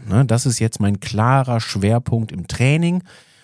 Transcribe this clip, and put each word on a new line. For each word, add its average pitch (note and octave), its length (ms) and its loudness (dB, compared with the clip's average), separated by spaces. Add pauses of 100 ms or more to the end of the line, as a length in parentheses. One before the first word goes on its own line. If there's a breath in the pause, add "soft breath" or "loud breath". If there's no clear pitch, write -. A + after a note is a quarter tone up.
Ne? A2+ 160 4
Das A#2 220 0
ist A#2 100 0
jetzt A2+ 220 -2
mein G2+ 200 0
klarer A#2+ 600 0
Schwerpunkt A2+ 720 -2
im F2 160 -10
Training, E3 560 0 (400 loud breath)